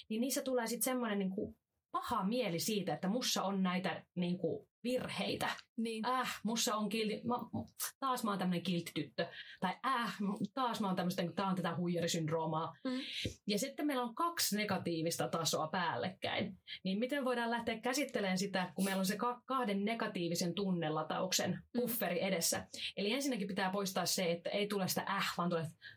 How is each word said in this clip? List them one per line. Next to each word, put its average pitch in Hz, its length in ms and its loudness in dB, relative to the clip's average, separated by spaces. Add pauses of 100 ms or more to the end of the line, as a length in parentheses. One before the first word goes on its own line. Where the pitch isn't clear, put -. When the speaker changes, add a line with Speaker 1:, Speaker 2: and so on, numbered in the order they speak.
Speaker 1:
niin 220 120 0
niissä 269 220 0
tulee 254 240 0
sit 233 160 -2
semmoinen, 240 360 0
niin 190 120 2
kuin, 202 260 -4 (340)
paha 247 340 0
mieli 202 340 2
siitä, 180 360 0
että 180 140 -2
mussa 226 340 2
on 190 200 2
näitä, 180 420 0 (100)
niin 175 240 0
kuin, 147 300 -2 (160)
virheitä. - 640 0 (280)
Speaker 2:
Niin. 226 300 0
Speaker 1:
Äh, 247 380 0
mussa 226 320 2
on 208 120 0
kilti-, 214 360 0
mä, 120 100 0 (640)
taas 254 240 0
mä 214 60 2
oon 196 80 0
tämmönen 180 240 2
kilttityttö. 170 640 -2 (340)
Tai 180 140 0 (120)
äh, 233 300 0 (380)
taas 240 260 0
mä 214 60 0
oon 185 100 2
tämmöstä, 180 260 0 (120)
tää 196 120 0
on 185 100 2
tätä 170 200 0
huijarisyndroomaa. 165 1080 0
Speaker 2:
Mm. 262 160 -2 (460)
Speaker 1:
Ja 208 120 2
sitten 277 280 -2
meillä 262 160 2
on 233 120 -4
kaksi 339 420 0
negatiivista 170 720 0
tasoa - 400 0
päällekkäin. - 920 -2 (260)
Niin 190 140 0
miten 254 260 0
voidaan 233 260 0
lähteä 226 300 -2
käsittelemään 233 580 2
sitä, 185 360 2
kun 190 100 2
meillä 196 160 2
on 190 60 4
se 208 100 2
ka-, 240 300 0
kahden 202 380 2
negatiivisen 185 680 0
tunnelatauksen 170 1000 2
Speaker 2:
Mm. - 280 -4
Speaker 1:
bufferi 185 440 0
edessä? 180 420 0 (300)
Eli 202 160 0
ensinnäkin 247 360 0
pitää 190 220 0
poistaa 190 360 0
se, 170 260 2
että 170 180 -2
ei 202 180 0
tule 196 200 0
sitä 185 220 0
äh, 190 280 0
vaan 175 120 2
tulee 165 160 0 (300)